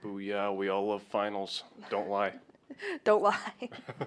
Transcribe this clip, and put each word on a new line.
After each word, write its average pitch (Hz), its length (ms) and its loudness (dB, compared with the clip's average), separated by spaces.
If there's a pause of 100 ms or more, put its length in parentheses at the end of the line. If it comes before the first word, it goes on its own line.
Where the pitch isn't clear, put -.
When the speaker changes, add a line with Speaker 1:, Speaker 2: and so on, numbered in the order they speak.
Speaker 1:
Booyah, 101 520 0
we 98 140 2
all 98 180 2
love 101 140 0
finals. 101 600 -2 (260)
Don't 101 200 0
lie. 101 240 2 (360)
Speaker 2:
<laughs> 359 340 -8
Don't 214 200 6
lie. - 460 0 (380)